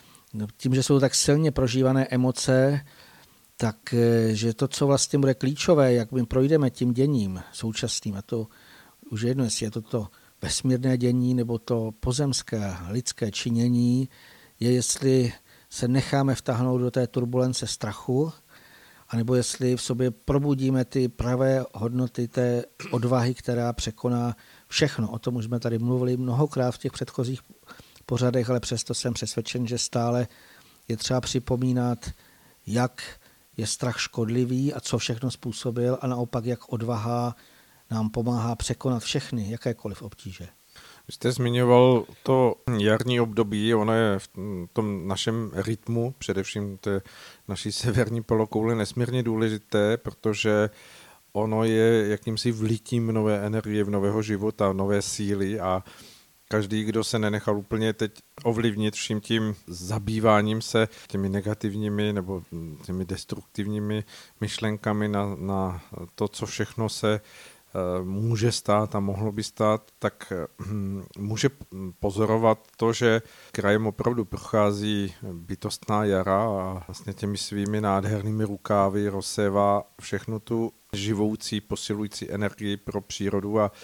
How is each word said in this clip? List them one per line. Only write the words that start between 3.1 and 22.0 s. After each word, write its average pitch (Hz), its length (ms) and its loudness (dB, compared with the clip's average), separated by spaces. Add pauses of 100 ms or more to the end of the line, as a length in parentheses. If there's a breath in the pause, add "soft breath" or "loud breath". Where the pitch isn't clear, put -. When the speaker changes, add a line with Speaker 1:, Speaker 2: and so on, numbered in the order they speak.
Speaker 1:
tak, - 360 -4
eh, 117 420 4
že 113 180 0
to, 135 140 0
co - 200 0
vlastně 139 320 2
bude 139 140 4
klíčové, 135 600 4
jak 117 180 2
my 127 140 0
projdeme 139 440 4
tím 123 240 0
děním 113 480 0 (100)
současným, 110 640 -6
a 98 60 -8
to 113 260 -6 (640 loud breath)
už 107 120 -6
je 120 80 0
jedno, 131 140 0
jestli 113 220 -2
je 107 60 -4
to 113 100 -6
to 110 260 -4 (340 soft breath)
vesmírné 127 560 0
dění, 123 360 2
nebo 117 260 0
to 110 400 -2
pozemské, 123 760 -2 (140)
lidské 113 420 -4
činění, 123 800 2 (500 loud breath)
je, 120 120 2
jestli 127 640 2 (360 soft breath)
se - 180 -4
necháme 135 480 2
vtáhnout 127 420 0
do 123 140 0
té 123 160 0
turbulence 127 600 0
strachu, 127 640 -2 (800 loud breath)
anebo 117 260 0
jestli 127 400 0
v 120 60 -4
sobě 127 300 0
probudíme 135 720 0
ty 127 220 0
pravé 127 640 0
hodnoty 120 540 -2